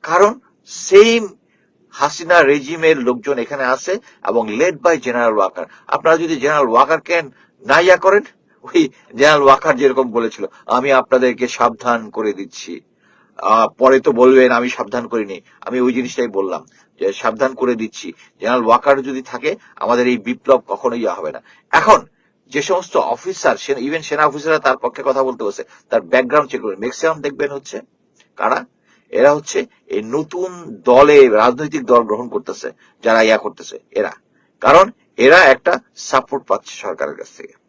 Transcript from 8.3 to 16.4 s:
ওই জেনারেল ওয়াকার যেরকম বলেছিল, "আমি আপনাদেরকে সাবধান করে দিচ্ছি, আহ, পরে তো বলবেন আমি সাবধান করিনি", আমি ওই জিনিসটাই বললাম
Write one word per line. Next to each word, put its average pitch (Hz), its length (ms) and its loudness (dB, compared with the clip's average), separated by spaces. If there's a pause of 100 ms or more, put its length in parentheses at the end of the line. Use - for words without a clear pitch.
ওই - 280 0 (260)
জেনারেল 143 280 4
ওয়াকার 135 340 4
যেরকম 131 340 0
বলেছিল, 110 340 -6 (200)
"আমি 127 260 0
আপনাদেরকে 127 560 0
সাবধান 117 640 -2
করে 107 240 -4
দিচ্ছি, 90 480 -14 (560)
আহ, 107 300 2
পরে 131 320 4
তো 143 120 0
বলবেন 127 400 6
আমি 123 180 0
সাবধান 120 380 -8
করিনি", 104 340 -8 (200)
আমি 123 200 -6
ওই 123 120 0
জিনিসটাই 123 340 -4
বললাম 95 380 -6 (340)